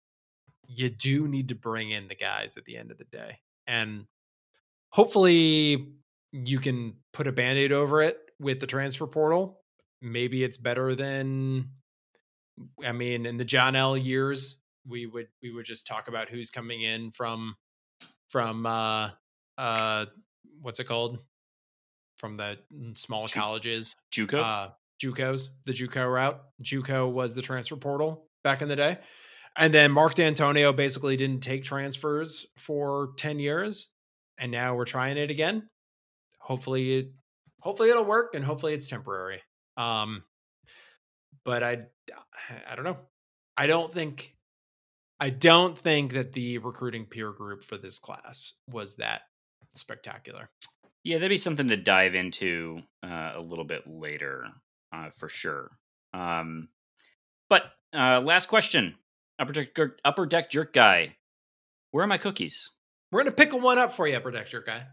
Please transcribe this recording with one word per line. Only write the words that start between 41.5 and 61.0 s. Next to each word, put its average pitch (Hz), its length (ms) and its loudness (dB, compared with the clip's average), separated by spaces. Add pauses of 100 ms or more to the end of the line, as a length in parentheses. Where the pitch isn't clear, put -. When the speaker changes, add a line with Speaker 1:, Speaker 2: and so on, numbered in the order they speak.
Speaker 1:
I, 120 240 -4 (840)
I 120 60 -12
don't 135 100 -8
know. 175 120 -6 (600)
I 143 100 2
don't 160 260 2
think, 156 420 -8 (840)
I 139 100 0
don't 165 480 6
think 147 360 0
that 131 200 -4
the 120 260 -6
recruiting 117 460 -8
peer 107 260 -10
group 101 320 -14
for 104 140 -12
this 95 220 -10
class - 540 -10 (160)
was 104 260 -12
that 55 260 -6 (540)
spectacular. - 760 -14 (540)
Speaker 2:
Yeah, 165 140 0
that'd 180 120 2
be 196 80 4
something 147 300 0
to 110 100 4
dive 92 380 6
into, 85 680 -4 (220)
uh, 82 320 -8
a 85 60 -10
little 82 240 -10
bit 78 200 -8
later, 76 600 -10 (460)
uh, 80 160 -12
for - 180 -14
sure. 71 440 -8 (420)
Um, 82 560 -6 (800)
but, 196 160 6 (280)
uh, 127 300 6
last 175 240 4
question, 147 480 2 (420)
Upper 135 140 -2
Deck 147 240 -4
Jerk, 151 300 0
Upper 185 200 2
Deck 165 240 2
Jerk 151 220 -2
Guy, 92 460 8 (720)